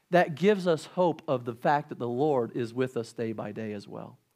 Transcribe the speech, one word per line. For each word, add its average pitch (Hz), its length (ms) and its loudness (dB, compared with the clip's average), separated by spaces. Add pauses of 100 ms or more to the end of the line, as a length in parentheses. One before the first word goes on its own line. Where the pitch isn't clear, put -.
(100)
that 175 260 4
gives 185 320 4
us 156 180 0
hope 180 400 0
of 127 180 -2
the 120 100 -4
fact 151 340 2
that - 100 -10
the 120 100 -4
Lord 123 480 2
is 117 160 -4
with 123 240 -2
us 117 160 -6
day 113 200 -6
by 107 200 -8
day 110 200 -8
as 104 160 -10
well. - 280 -14 (200)